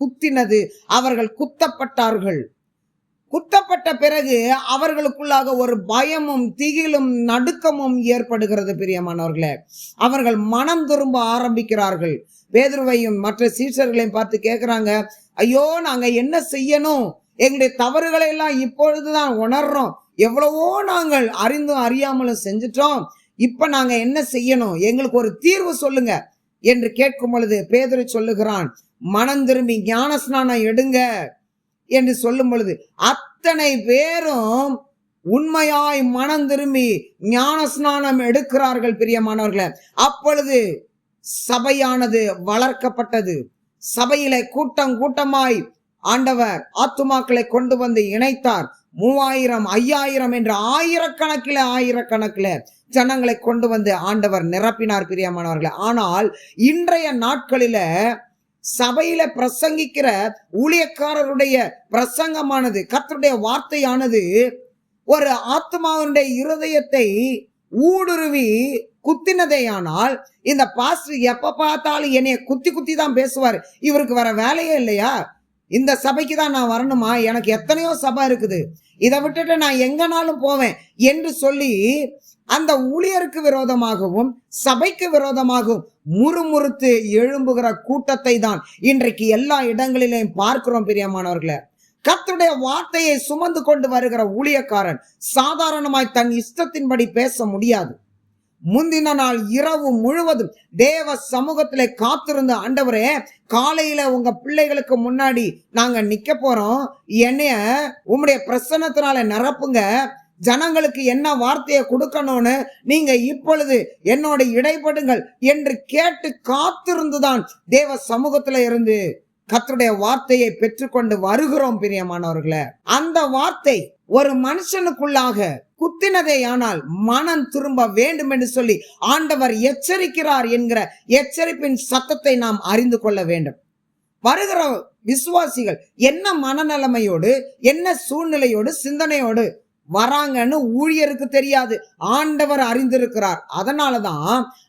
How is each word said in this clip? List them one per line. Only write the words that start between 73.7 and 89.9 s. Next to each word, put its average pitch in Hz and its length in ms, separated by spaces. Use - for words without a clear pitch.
இவருக்கு 285 340
வேற 233 180
வேலையே 302 420
இல்லையா? 226 400
இந்த 262 260
சபைக்கு 277 400
தான் 294 200
நான் 240 180
வரணுமா? 240 480
எனக்கு 226 300
எத்தனையோ 311 420
சபை 269 340
இருக்குது, 202 320
இதை 254 220
விட்டுட்டு 311 360
நான் 277 320
எங்கனாலும் 320 580
போவேன் 269 300
என்று 294 360
சொல்லி 277 400
அந்த 311 300
ஊழியருக்கு 330 640
விரோதமாகவும் 240 1080
சபைக்கு 339 600
விரோதமாகவும் 254 760
முறுமுறுத்து 285 800
எழும்புகிற 247 640
கூட்டத்தை 262 640
தான் 208 220
இன்றைக்கு 240 460
எல்லா 262 360
இடங்களிலேயும் 240 720